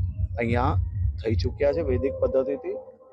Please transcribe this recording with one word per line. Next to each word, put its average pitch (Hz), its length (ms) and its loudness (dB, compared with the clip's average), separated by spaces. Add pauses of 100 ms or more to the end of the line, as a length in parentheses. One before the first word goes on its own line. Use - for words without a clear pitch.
(400)
અહીંયા 120 360 2 (420)
થઈ 110 180 0
ચૂક્યા 143 380 2
છે 165 80 0
વૈદિક 131 380 0
પદ્ધતિથી. 135 560 0 (380)